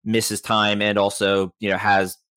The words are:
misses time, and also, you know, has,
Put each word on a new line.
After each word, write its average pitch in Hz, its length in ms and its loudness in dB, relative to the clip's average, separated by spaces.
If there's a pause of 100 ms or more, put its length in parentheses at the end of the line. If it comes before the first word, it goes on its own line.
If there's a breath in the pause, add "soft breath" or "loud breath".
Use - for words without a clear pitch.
misses 110 360 -2
time, 104 400 0
and 104 180 0
also, 98 600 0
you 107 100 -6
know, 95 80 0
has, 98 400 0 (200)